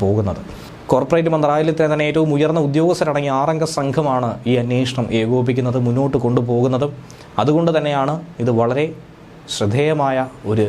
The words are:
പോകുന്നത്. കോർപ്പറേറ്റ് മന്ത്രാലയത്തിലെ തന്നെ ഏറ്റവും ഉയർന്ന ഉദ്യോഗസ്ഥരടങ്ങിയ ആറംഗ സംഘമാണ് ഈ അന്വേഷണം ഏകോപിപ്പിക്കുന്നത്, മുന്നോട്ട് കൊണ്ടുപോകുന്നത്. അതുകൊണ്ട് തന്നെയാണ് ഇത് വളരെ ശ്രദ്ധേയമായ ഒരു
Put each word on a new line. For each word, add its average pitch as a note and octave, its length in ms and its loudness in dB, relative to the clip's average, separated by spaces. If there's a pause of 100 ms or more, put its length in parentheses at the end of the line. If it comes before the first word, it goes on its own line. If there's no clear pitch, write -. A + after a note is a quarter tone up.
പോകുന്നത്. G2+ 380 0 (500)
കോർപ്പറേറ്റ് E3 400 2
മന്ത്രാലയത്തിലെ D#3 580 2
തന്നെ D3+ 180 0
ഏറ്റവും D#3 280 2
ഉയർന്ന D#3 300 2
ഉദ്യോഗസ്ഥരടങ്ങിയ D3 680 0 (100)
ആറംഗ D#3+ 220 0 (120)
സംഘമാണ് C3 520 0 (220)
ഈ - 20 2 (100)
അന്വേഷണം B2 440 -2 (120)
ഏകോപിപ്പിക്കുന്നത്, B2 680 0
മുന്നോട്ട് C3+ 380 0
കൊണ്ടുപോകുന്നത്. B2 600 0 (580)
അതുകൊണ്ട് D#3+ 340 2
തന്നെയാണ് D3 380 0 (280)
ഇത് A#2+ 160 2
വളരെ C3 260 2 (680)
ശ്രദ്ധേയമായ C3+ 720 0 (240)
ഒരു A2 180 2